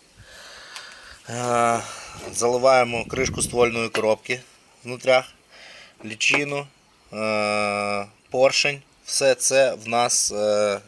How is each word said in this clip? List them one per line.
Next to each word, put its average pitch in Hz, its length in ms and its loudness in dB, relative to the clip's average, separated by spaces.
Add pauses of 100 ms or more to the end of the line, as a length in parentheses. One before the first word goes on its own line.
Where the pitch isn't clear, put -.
(1300)
е, 117 500 2 (540)
заливаємо 120 720 2
кришку 123 360 -4
ствольної 117 480 0
коробки 110 520 -2 (420)
внутрях, 127 420 2 (800)
лічину, 143 600 -2 (460)
е, 104 960 -2 (220)
поршень. 135 520 2 (280)
Все 135 260 2
це 131 380 2
в 110 140 -12
нас, 120 440 0
е, 104 560 0